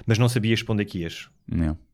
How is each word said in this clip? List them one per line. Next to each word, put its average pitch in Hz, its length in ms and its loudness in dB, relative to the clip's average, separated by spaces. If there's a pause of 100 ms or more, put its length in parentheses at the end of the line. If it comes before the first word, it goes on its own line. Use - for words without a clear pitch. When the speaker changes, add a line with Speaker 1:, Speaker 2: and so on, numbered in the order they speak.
Speaker 1:
mas 110 120 2
não 120 100 4
sabias 113 360 2
para 113 100 -4
onde 104 80 2
é 101 40 -2
que 92 140 -8
ias. 82 300 -10 (180)
Speaker 2:
Não. 80 300 0 (160)